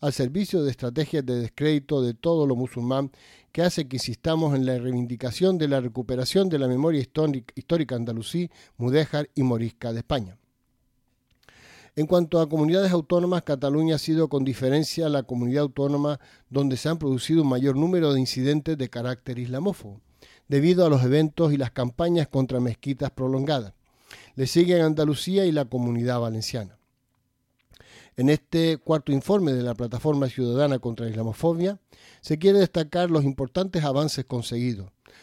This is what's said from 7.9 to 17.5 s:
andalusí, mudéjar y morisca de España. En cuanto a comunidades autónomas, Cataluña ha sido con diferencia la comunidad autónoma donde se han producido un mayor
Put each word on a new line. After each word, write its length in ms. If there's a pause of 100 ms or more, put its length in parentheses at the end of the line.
andalusí, 540 (280)
mudéjar 580
y 80
morisca 480
de 80
España. 380 (1600)
En 100
cuanto 320
a 80
comunidades 460
autónomas, 500
Cataluña 520
ha 40
sido 300
con 160
diferencia 640
la 140
comunidad 400
autónoma 560 (300)
donde 280
se 100
han 100
producido 440
un 80
mayor 260